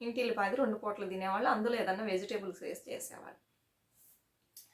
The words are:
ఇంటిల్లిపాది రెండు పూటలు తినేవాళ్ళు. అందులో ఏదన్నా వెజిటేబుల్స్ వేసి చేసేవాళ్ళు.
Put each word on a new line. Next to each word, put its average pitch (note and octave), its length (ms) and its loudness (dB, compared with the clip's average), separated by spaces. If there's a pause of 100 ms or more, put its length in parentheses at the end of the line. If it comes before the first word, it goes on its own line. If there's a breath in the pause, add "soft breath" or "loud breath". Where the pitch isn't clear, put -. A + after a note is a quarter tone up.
ఇంటిల్లిపాది A#3 540 2
రెండు A#3 220 4
పూటలు G3+ 320 -4
తినేవాళ్ళు. F#3+ 400 2
అందులో A#3 260 4
ఏదన్నా G3 280 2
వెజిటేబుల్స్ G3 600 -2
వేసి - 280 -8
చేసేవాళ్ళు. - 480 -10 (1300)